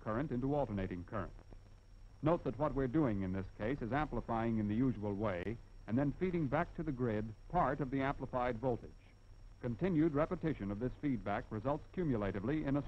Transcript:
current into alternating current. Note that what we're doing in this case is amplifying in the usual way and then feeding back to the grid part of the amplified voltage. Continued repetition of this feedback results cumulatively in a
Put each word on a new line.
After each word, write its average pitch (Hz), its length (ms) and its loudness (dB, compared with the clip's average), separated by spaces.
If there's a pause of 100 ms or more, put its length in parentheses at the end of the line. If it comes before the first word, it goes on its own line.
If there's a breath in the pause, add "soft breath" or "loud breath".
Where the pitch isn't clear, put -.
current 120 280 -2
into 127 240 0
alternating 95 560 0
current. 98 200 -4 (920)
Note 165 220 4
that 110 140 -2
what 143 160 2
we're 135 120 2
doing 120 360 4
in 92 100 0
this 95 120 -2 (140)
case 117 240 0
is 113 100 -2
amplifying 117 680 0
in 107 100 2
the 104 60 2
usual 107 380 2
way 101 460 -2 (280)
and 110 100 0
then 143 240 4
feeding 175 260 0
back 151 300 0
to 170 60 -4
the 156 100 -2
grid 117 340 0 (240)
part 147 300 2
of 135 100 0
the 135 100 0
amplified 127 580 0
voltage. 120 320 0 (720)
Continued 151 520 4
repetition 143 560 0
of 101 100 -2
this 123 200 0
feedback 113 500 0
results 135 340 -2 (100)
cumulatively 123 720 2
in 139 120 2
a 143 120 0